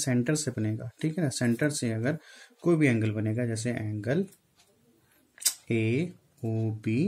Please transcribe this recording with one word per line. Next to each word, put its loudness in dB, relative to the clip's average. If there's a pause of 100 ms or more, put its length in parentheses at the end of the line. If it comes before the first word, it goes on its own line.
सेंटर 2
से -2
बनेगा, -2 (120)
ठीक -2
है 0
ना, 2
सेंटर 2
से -2
अगर -2 (440)
कोई 4
भी 4
एंगल 4
बनेगा, 0
जैसे -2
एंगल -2 (1500)
एओबी -2